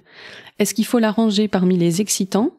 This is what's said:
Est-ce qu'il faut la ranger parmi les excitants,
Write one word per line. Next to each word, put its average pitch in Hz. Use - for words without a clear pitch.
Est-ce 202
qu'il 208
faut 247
la 214
ranger 214
parmi 185
les 170
excitants, 208